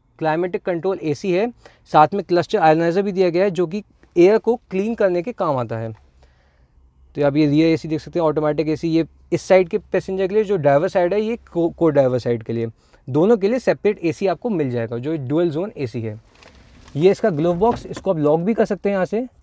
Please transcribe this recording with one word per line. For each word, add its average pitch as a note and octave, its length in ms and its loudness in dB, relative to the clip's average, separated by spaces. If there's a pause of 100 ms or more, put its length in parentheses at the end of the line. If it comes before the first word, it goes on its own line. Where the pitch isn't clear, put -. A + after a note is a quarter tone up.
(180)
क्लाइमेटिक F3 460 -2
कंट्रोल F3+ 400 -4
एसी D#3+ 280 -4
है, G#3 180 0 (420)
साथ D#3 220 6
में G3 100 -2
क्लस्टर F3 360 0
आयोनाइजर E3+ 420 2
भी G3+ 100 -4
दिया F3+ 180 2
गया F3 140 2
है G#3 80 0
जो F3 140 -2
कि G3 160 -8 (340)
एयर F#3+ 220 6
को A3+ 180 0 (140)
क्लीन G3+ 260 -2
करने F3+ 260 0
के A#3+ 120 -8
काम D#3 220 -2
आता A#2 220 -4
है। A2+ 140 -8 (1200)
तो C#3+ 80 0
आप C#3+ 120 2
ये D#3 100 4
रियर D#3 220 4
एसी D#3+ 200 0
देख D3+ 120 -4
सकते - 180 -8
हैं, E3 80 2
ऑटोमेटिक D3+ 420 0
एसी, D#3 200 -2
ये D#3+ 180 2 (260)
इस E3 100 0
साइड F#3 260 4
के G#3+ 120 -4
पैसेंजर F#3+ 460 -4
के F#3 80 -4
लिए, G#3+ 100 2
जो G3 120 -2
ड्राइवर C#3+ 320 2
साइड F3 260 0
है, G#3+ 60 0
ये A3 160 -4 (100)
को, E3+ 220 -2
को E3 200 0
ड्राइवर C3+ 300 2
साइड A#2+ 240 -4
के A#2 100 -8
लिए, A#2 180 -4 (380)
दोनों E3+ 280 2
के G3 120 0
लिए B3 100 -2
सेपरेट G3+ 420 -2
एसी E3+ 260 -2
आपको F#3 240 -2
मिल D3+ 200 -2
जाएगा, A#2 280 -4
जो D3+ 200 -6
डुअल D3+ 320 -2
ज़ोन E3+ 280 -6
एसी B2+ 220 -8
है। A2 180 -8 (760)
ये E3 160 4
इसका G#3 200 0
ग्लोव E3+ 260 0
बॉक्स, A3+ 300 0
इसको - 240 -6
आप E3+ 80 -2
लॉक D3+ 220 2
भी G3+ 140 -2
कर G#3+ 100 0
सकते G3+ 240 -4
हैं G3+ 60 0
यहाँ F#3 120 -2
से A3+ 200 -4 (160)